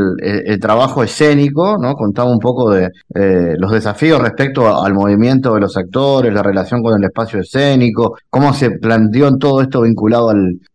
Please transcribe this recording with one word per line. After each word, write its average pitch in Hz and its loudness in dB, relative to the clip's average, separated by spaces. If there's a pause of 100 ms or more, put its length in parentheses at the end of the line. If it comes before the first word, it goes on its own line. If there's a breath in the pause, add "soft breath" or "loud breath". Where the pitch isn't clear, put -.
(200)
el, 101 -4
el 104 -2
trabajo 120 0
escénico, 147 0
¿no? 135 -2
Contaba 123 -2
un 117 2
poco 123 0
de, 92 2 (280 soft breath)
eh, 90 0
los 92 -2
desafíos 110 0
respecto 135 0
a, 87 2
al 101 0
movimiento 113 2
de 104 2
los 98 -2
actores, 123 0
la 101 0
relación 98 -2
con 113 0
el 98 0
espacio 113 -6
escénico, 120 0 (100)
cómo 135 0
se 131 0
planteó 110 2
en 135 2
todo 135 2
esto 131 0
vinculado 113 2
al, 95 0 (160)